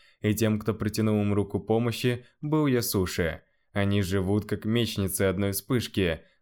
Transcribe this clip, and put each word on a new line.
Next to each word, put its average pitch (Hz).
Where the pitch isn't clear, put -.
и 107
тем, 107
кто 107
протянул 107
им 101
руку 101
помощи, 120
был 151
Ясуши. 95
Они 101
живут 98
как 101
мечницы 107
одной 98
вспышки, 95